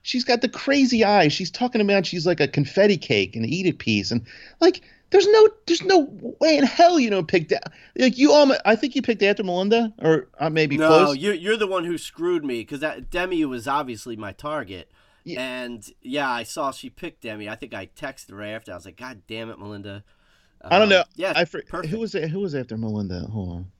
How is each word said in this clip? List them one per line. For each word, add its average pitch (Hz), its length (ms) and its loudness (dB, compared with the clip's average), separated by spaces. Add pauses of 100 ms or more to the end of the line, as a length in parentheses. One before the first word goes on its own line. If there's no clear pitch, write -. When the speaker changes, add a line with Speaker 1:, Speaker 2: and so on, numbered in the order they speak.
Speaker 1:
She's 247 200 -4
got 240 160 0
the 254 80 -2
crazy 254 560 2
eyes. 190 280 4
She's 185 160 -6
talking 247 320 -2
about 202 260 2
she's 175 200 -4
like 175 140 2
a 139 80 2
confetti 190 480 2
cake 101 400 0
and 113 100 -2
eat 180 220 -2
a 151 40 0
piece. 104 380 -2
And, 120 160 -2 (340)
like, 349 200 4 (300)
there's 392 180 6
no, 427 200 8 (200)
there's 339 160 0
no 359 240 4 (320)
way 311 160 4
in 285 80 4
hell 339 340 4
you 233 100 2
don't 190 200 -2
pick 170 180 0
De-, - 140 -2 (360)
like, 247 220 2
you 285 140 6
almo-, 285 320 6
I 214 100 4
think 247 220 -4
you 262 60 -2
picked 220 200 -2
after 202 220 2
Melinda, 208 560 0
or, 160 260 2 (140)
uh, 160 100 -2
maybe 156 260 0
Speaker 2:
No, 156 120 2
Speaker 1:
close. 160 300 6
Speaker 2:
you, 196 120 -2
you're 202 260 -2
the 208 120 -2
one 185 160 -2
who 170 140 -4
screwed 170 460 -4
me, 117 200 -6
'cause 143 160 -12
that 151 300 -8
Demi 185 340 -2
was 127 240 -8
obviously 123 480 -6
my 104 160 -12
target. 95 580 -12 (320)
Speaker 1:
Yeah. 165 180 -12
Speaker 2:
And, 123 480 -12 (140)
yeah, 135 260 -6
I 120 140 -4
saw 135 300 -6
she - 180 -16
picked - 320 -16
Demi. 107 260 -12
I 110 60 -10
think 113 180 -16
I 98 140 -12
texted - 460 -16
her 101 100 -14
after. 107 300 -12
I - 20 -14
was 87 100 -16
like, 92 120 -20
"God 123 320 -18
damn 113 220 -12
it, - 100 -18
Melinda." 101 420 -14 (600)
Speaker 1:
I - 60 -12 (100)
don't - 20 6
Speaker 2:
Um, 208 60 4
Speaker 1:
know. 185 160 4 (100)
Speaker 2:
yeah, 175 220 -4
Speaker 1:
I 170 80 0
fr-, 160 200 -10
Speaker 2:
perfect. - 280 -10
Speaker 1:
who 226 80 -6
was 208 160 -8
it, 160 120 -4
who 180 120 -6
was 165 160 -6
after 117 200 -8
Melinda? 104 440 -6 (100)
Hold 98 200 -8
on. 87 160 -12 (140)